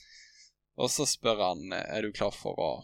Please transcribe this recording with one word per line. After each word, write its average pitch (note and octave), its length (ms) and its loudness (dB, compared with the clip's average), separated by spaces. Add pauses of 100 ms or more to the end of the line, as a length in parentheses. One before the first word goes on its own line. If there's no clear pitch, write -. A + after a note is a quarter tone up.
(800)
Og B2 80 4
så - 160 0
spør A2+ 320 2
han, F#2 340 0
«Er G2+ 300 -2
du G#2+ 100 -2
klar G2+ 220 0
for - 240 -4
å D#2+ 140 2 (120)